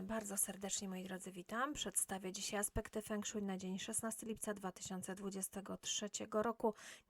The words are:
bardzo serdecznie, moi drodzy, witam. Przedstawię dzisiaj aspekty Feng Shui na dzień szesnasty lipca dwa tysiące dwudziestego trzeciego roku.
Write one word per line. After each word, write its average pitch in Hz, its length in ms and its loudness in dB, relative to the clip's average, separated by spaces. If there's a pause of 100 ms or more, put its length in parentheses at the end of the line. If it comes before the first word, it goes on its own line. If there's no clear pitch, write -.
bardzo 202 360 0
serdecznie, 196 520 0
moi 185 140 -2
drodzy, 185 280 -4
witam. 220 420 0
Przedstawię 190 580 2
dzisiaj 202 280 0
aspekty 214 420 0
Feng 208 260 0
Shui 208 160 0
na 196 140 2
dzień 185 220 0
szesnasty 226 460 0
lipca 220 280 -2
dwa 196 180 -2
tysiące 185 440 -4
dwudziestego 196 640 -2
trzeciego 214 680 2
roku. 226 300 4 (360)